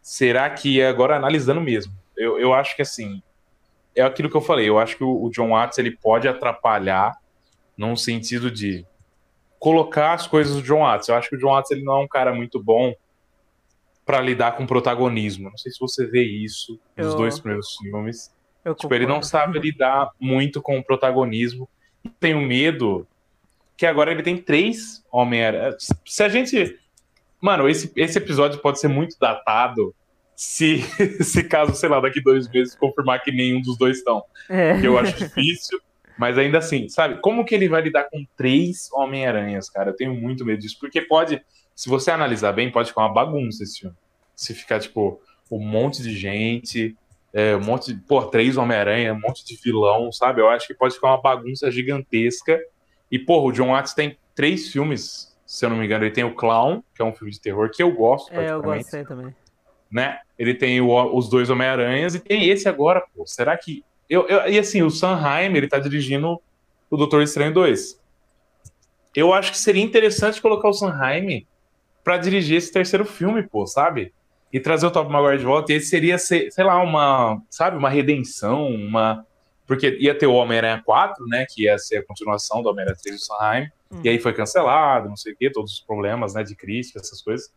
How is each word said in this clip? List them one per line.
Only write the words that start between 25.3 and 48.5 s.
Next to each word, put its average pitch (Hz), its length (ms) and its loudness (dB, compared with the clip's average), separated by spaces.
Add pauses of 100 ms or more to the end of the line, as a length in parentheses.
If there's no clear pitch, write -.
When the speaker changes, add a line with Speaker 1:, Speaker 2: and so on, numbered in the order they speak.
Speaker 1:
Se - 200 -2
a 208 40 4
gente, 233 480 0 (640)
mano, 175 280 2
esse, 156 280 -2
esse 160 220 0
episódio 143 420 0
pode 143 200 0
ser 151 80 2
muito 143 320 -2
datado 113 760 0 (400)
se, 156 440 0 (240)
<laughs> 185 200 0
se 175 220 0
caso, 151 320 2
sei 170 120 -2
lá, 143 120 4
daqui 135 200 -2
dois 131 300 4
meses 123 240 0
confirmar 131 480 0
que 139 80 -4
nenhum 127 320 0
dos 123 160 -6
dois 131 200 2
estão. 117 260 0 (240)
Speaker 2:
É. 185 320 2
Speaker 1:
Que - 80 2
eu 123 100 6
acho 185 180 0
difícil, 165 640 -4 (380)
mas 120 180 0
ainda 143 220 4
assim, 151 300 -2
sabe? 156 320 -2
Como 226 240 0
que 226 100 -2
ele 190 140 2
vai 160 140 2
lidar 151 280 0
com 147 140 -12 (120)
três 151 560 0
Homem-Aranhas, 123 800 -4
cara? 98 200 -4
Eu 123 60 -8
tenho 131 160 -6
muito 127 320 -6
medo 107 160 -2
disso, 104 200 -14
porque 143 200 -4
pode, 160 400 0 (340)
se - 140 -12
você 135 220 0
analisar 120 420 0
bem, 120 180 -2
pode 120 180 0
ficar - 140 -2
uma 107 120 2
bagunça 123 480 -2
esse - 180 -14
filme. 90 160 -16 (400)
Se - 180 -12
ficar, - 260 -4
tipo, 101 400 -4 (300)
um 113 80 -8
monte 117 440 -2
de 113 140 -8
gente, 110 800 -4 (360)
é, 107 240 2
um 98 80 0
monte 123 280 -2
de, 98 100 -10
pô, 139 240 2
três 120 300 2